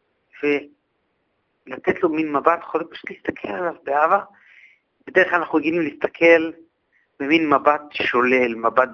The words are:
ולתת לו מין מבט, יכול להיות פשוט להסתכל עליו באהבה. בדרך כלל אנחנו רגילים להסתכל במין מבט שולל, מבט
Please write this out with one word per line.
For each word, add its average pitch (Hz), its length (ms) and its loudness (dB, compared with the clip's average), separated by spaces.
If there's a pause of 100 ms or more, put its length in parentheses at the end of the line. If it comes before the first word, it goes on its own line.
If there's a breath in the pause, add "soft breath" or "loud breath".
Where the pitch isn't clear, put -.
(420)
ולתת - 1600 -8
לו 180 60 2
מין 156 240 -2
מבט, 160 300 2
יכול - 180 -6
להיות 165 120 -12
פשוט - 180 -16
להסתכל - 380 -10
עליו 180 340 -6
באהבה. 156 380 0 (840 soft breath)
בדרך 180 240 2
כלל 175 80 0
אנחנו 160 200 -2
רגילים 160 240 -2
להסתכל 165 680 2 (720)
במין 151 280 0
מבט 147 340 2 (100)
שולל, 123 640 0
מבט 113 400 0